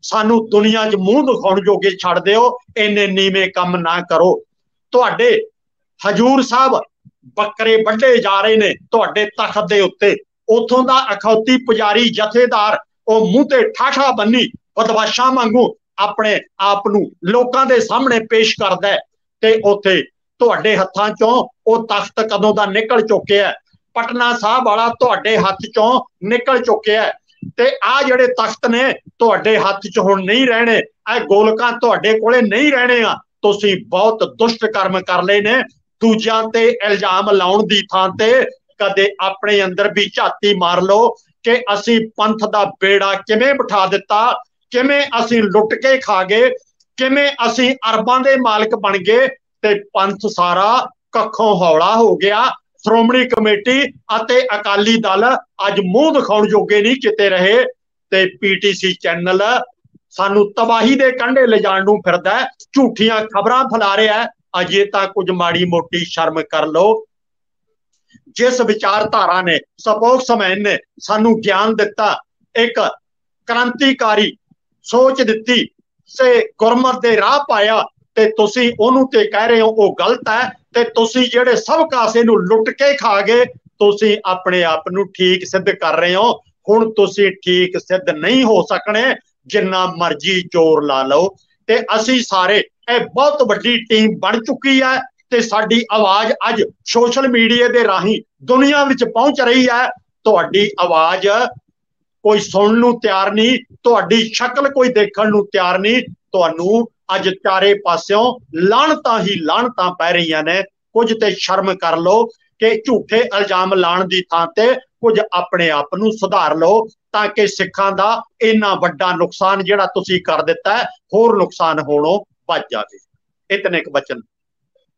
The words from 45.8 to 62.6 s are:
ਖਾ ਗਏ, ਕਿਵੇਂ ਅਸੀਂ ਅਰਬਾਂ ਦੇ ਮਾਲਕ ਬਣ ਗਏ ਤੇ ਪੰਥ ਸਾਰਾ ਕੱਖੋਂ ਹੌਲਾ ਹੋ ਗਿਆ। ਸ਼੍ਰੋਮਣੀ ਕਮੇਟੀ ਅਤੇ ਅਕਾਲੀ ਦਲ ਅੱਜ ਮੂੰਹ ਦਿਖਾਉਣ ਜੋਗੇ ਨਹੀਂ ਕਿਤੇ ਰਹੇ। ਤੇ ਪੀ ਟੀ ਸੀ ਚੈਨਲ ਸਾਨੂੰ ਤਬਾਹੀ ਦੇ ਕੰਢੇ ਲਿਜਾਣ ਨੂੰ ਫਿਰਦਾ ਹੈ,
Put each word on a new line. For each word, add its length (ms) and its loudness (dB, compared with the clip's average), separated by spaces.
ਖਾ 260 0
ਗਏ, 260 2
ਕਿਵੇਂ 320 0
ਅਸੀਂ 280 0
ਅਰਬਾਂ 300 0
ਦੇ 160 2
ਮਾਲਕ 400 0
ਬਣ 220 -2
ਗਏ 300 2
ਤੇ 180 0
ਪੰਥ 240 -2
ਸਾਰਾ 600 0
ਕੱਖੋਂ 440 0
ਹੌਲਾ 400 2
ਹੋ 200 4
ਗਿਆ। 360 0
ਸ਼੍ਰੋਮਣੀ 480 2
ਕਮੇਟੀ 640 0
ਅਤੇ 640 -2
ਅਕਾਲੀ 420 0
ਦਲ 380 0
ਅੱਜ 180 -2
ਮੂੰਹ 280 2
ਦਿਖਾਉਣ 340 0
ਜੋਗੇ 340 0
ਨਹੀਂ 140 2
ਕਿਤੇ 340 0
ਰਹੇ। 360 2
ਤੇ 320 0
ਪੀ 140 0
ਟੀ 180 -2
ਸੀ 200 -4
ਚੈਨਲ 680 -2
ਸਾਨੂੰ 440 0
ਤਬਾਹੀ 420 2
ਦੇ 160 2
ਕੰਢੇ 360 0
ਲਿਜਾਣ 360 2
ਨੂੰ 140 2
ਫਿਰਦਾ 420 0
ਹੈ, 80 -4